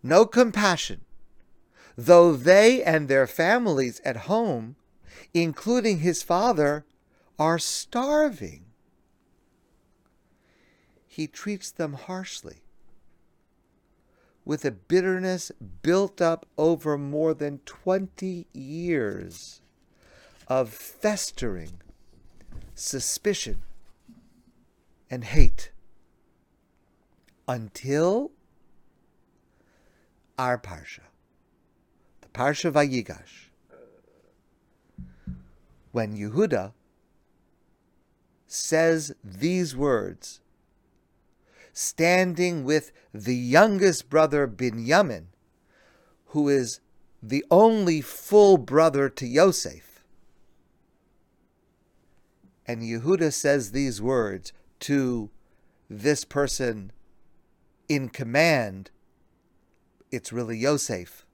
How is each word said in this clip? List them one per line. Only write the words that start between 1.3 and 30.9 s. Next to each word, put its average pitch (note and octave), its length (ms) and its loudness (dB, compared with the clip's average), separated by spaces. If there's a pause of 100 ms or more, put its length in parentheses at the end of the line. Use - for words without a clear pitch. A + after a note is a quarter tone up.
though E3+ 380 8
they G3+ 480 6
and D#3 260 0
their C3+ 180 4
families E3 800 0
at A#2 240 -6
home, D3+ 480 -4 (560)
including G3 680 0
his E3+ 220 -2
father, D#3+ 640 0 (540)
are D#3+ 200 2
starving. A#3+ 1080 -4 (2500)
He D#3 200 -10
treats - 440 -12
them D3+ 240 -8
harshly, - 680 -14 (1800)
with D3 200 -6
a C#3 60 0
bitterness F#3 840 -2 (300)
built F#3+ 400 0
up E3 240 -2 (100)
over D3+ 400 0
more D3 380 -2
than D3 320 -8
twenty F#3 880 -6
years C3 1080 -6 (840)
of B2+ 240 -2
festering F#2+ 1120 -8 (920)
suspicion - 880 -6 (1500)
and B2 140 -10
hate, - 460 8 (1800)
until C#3+ 840 -2 (2000)
our B2+ 180 0
Parsha, F2 460 -16 (1200)